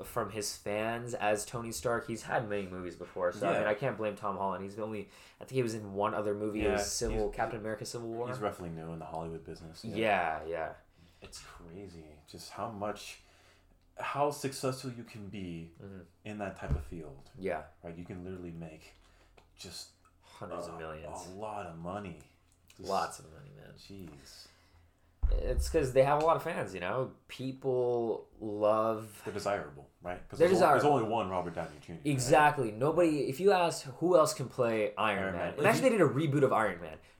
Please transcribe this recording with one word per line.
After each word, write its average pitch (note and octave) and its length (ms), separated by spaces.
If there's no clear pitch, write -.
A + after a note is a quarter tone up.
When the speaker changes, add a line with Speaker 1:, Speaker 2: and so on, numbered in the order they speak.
Speaker 1:
from G#2+ 260
his G#2 260
fans A2+ 580
as G#2 300
Tony A#2 280
Stark. A#2 340
He's A2+ 160
had - 260
many G2+ 200
movies F2+ 260
before, F2+ 380
so, G2 160
I G2 60
Speaker 2:
Yeah. F#2 60
Speaker 1:
mean, G#2 80
I G#2+ 60
can't A#2+ 220
blame G#2+ 180
Tom G2 220
Holland. F#2+ 260
He's G2 160
only, G#2+ 300
I - 40
think - 120
he C3 60
was A2+ 120
in G#2 200
one G#2 200
other G#2 200
movie. G#2+ 260
It G#2+ 60
Speaker 2:
Yeah, G2+ 80
Speaker 1:
was G2+ 180
Civil, A2 360
Speaker 2:
he's, G2+ 80
Speaker 1:
Captain A#2+ 220
America: G#2+ 260
Civil A#2 240
War. A#2 200
Speaker 2:
he's B2+ 100
roughly G2 300
new E2 240
in E2 80
the D#2 60
Hollywood D#2+ 380
business. E2 400
Yeah. A2 120
Speaker 1:
Yeah, F#2 420
yeah. D#2+ 200
Speaker 2:
It's - 180
crazy E2+ 640
just E2+ 220
how G2+ 180
much, G#2 500
how C#3+ 320
successful C3+ 640
you A#2+ 80
can G#2+ 240
be F2 440
Speaker 1:
Mm-hmm. G2 180
Speaker 2:
in G#2 80
that G2 220
type G2 100
of - 140
field. D2+ 520
Speaker 1:
Yeah. F2 260
Speaker 2:
Right? E2+ 140
You F2 80
can F2+ 200
literally F2+ 280
make E2 420
just - 300
Speaker 1:
Hundreds E2+ 460
of E2 60
Speaker 2:
a, E2 40
Speaker 1:
millions. D#2 560
Speaker 2:
a G2 60
lot G#2 260
of E2 120
money. F2 400
Just F#2 120
Speaker 1:
Lots F#2 300
of - 140
money, F#2+ 240
man. G2 200
Speaker 2:
Jeez. D#2+ 680
Speaker 1:
It's - 360
'cause C#3 240
they C3 80
have D3 200
a D#3+ 40
lot E3 100
of C3+ 60
fans, D#3+ 320
you F#2 60
know? A2 320
People B2 1000
love G#2+ 840
Speaker 2:
They're G2+ 80
desirable, F#2 560
right? F2+ 260
'Cause - 100
Speaker 1:
They're E3 100
Speaker 2:
there's F#3 120
o-, F3+ 60
there's C#3 160
Speaker 1:
desirable. C#3+ 160
Speaker 2:
only A2 120
one G#2+ 200
Robert F2 240
Downey E2+ 160
Junior, E2 240
right? D3+ 80
Speaker 1:
Exactly. C#3 600
Nobody, D3+ 480
if C3 100
you G3 120
ask F3 320
who F3 200
else D3 160
can B2 140
play A2 500
Iron G#2 240
Speaker 2:
Iron F#2+ 100
Speaker 1:
Man. F2 100
Speaker 2:
Man. E2+ 100
Like, - 80
Speaker 1:
Imagine A3 240
Speaker 2:
you C4 60
Speaker 1:
they A3+ 80
did E3+ 80
a - 40
reboot C#3+ 320
of B2+ 100
Iron G2+ 300
Man. D#2+ 140